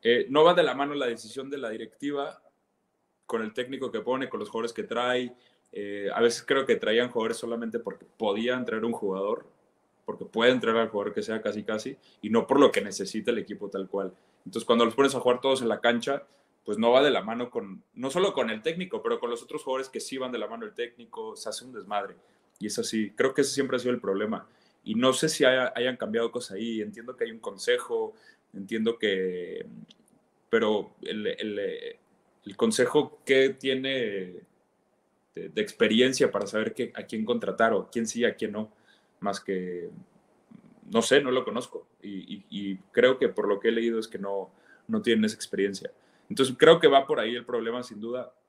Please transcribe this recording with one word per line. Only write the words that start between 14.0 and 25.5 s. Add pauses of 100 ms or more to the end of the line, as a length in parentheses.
Entonces,
cuando
los
pones
a
jugar
todos
en
la
cancha, (420)
pues
no
va
de
la
mano
con, (100)
no
solo
con
el
técnico,
pero
con
los
otros
jugadores
que
sí
van
de
la
mano
del
técnico,
se
hace
un
desmadre. (420)
Y
es
así,
creo
que
ese
siempre
ha
sido
el
problema. (340)
Y
no
sé
si
haya,